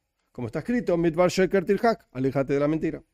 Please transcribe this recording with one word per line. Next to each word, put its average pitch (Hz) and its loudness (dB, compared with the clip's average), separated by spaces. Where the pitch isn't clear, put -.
Como 123 -8
está 151 -6
escrito, 185 0
Midbar 170 2
Sheker 185 0
Tirhak, 214 0
aléjate 135 -2
de 139 2
la 147 0
mentira. 160 -4